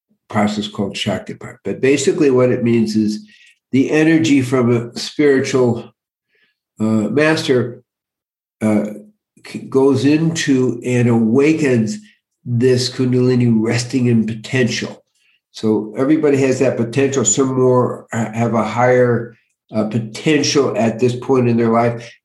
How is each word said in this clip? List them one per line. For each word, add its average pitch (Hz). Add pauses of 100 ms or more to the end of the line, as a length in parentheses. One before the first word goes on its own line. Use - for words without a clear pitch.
(280)
process 104
called -
Shaktipat. -
But 98
basically 143
what 127
it 110
means 113
is 107 (420)
the 131
energy 151
from 123
a -
spiritual, 131 (880)
uh, 110
master, 147 (760)
uh, 104 (600)
c-, -
goes 135
into 143
and 123
awakens – 127 (480)
this 123
Kundalini 123
resting 120
in 113
potential. - (480)
So 107
everybody 139
has 131
that 127
potential. 131
Some 131
more 127
ha-, 110
have 117
a 110
higher, 120 (380)
uh, 110
potential 127
at 110
this 123
point 127
in 117
their 117
life, 117 (120)